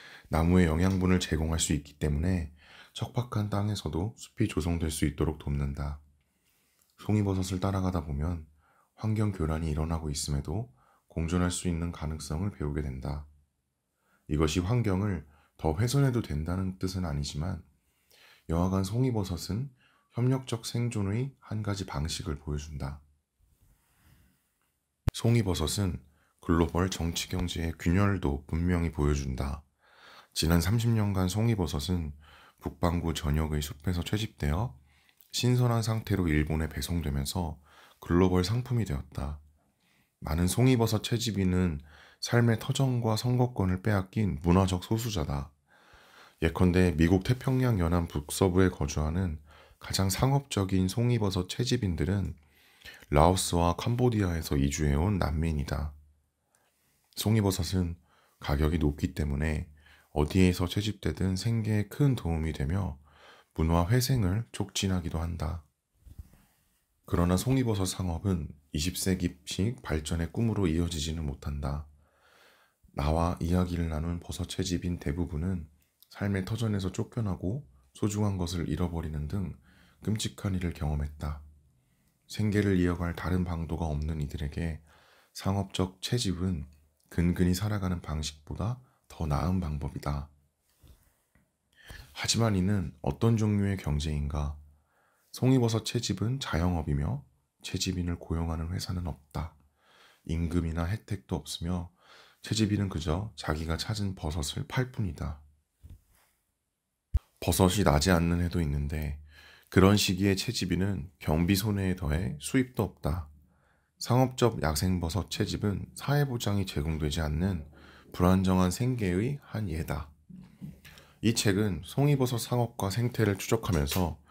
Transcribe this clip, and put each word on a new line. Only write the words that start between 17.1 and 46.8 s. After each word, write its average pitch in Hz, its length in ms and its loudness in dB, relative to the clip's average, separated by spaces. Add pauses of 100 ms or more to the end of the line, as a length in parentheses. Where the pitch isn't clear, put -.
여하간 92 340 2
송이버섯은 110 880 -2 (400)
협력적 127 540 -2
생존의 117 760 -2
한 110 220 -8
가지 98 240 -4
방식을 76 540 -4
보여준다. 71 600 -8 (2250)
송이버섯은 90 880 2 (400)
글로벌 85 480 4
정치 85 400 -4
경제의 85 500 -4
균열도 87 680 2
분명히 85 440 0
보여준다. 69 720 -2 (680)
지난 85 280 4
삼십 113 280 2
년간 101 380 2
송이버섯은 90 840 0 (460)
북반구 82 540 0
전역의 76 480 0
숲에서 87 420 -4
채집되어 104 760 -4 (540)
신선한 120 520 2
상태로 107 440 0
일본에 78 420 2
배송되면서 76 880 -4 (420)
글로벌 90 420 6
상품이 117 420 -2
되었다. 71 540 -6 (840)
많은 85 260 2
송이버섯 113 560 4
채집인은 92 800 0 (400)
삶의 117 380 4
터전과 123 560 0
선거권을 123 640 0
빼앗긴 95 600 0
문화적 90 420 4
소수자다. 80 680 -4 (920)
예컨대 90 540 4